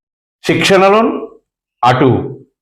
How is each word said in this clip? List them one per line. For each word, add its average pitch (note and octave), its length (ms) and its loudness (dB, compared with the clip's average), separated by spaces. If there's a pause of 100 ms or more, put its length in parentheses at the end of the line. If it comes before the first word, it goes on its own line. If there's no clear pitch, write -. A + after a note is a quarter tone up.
(440)
శిక్షణలోను, G3 960 0 (420)
అటు B2+ 260 2 (520)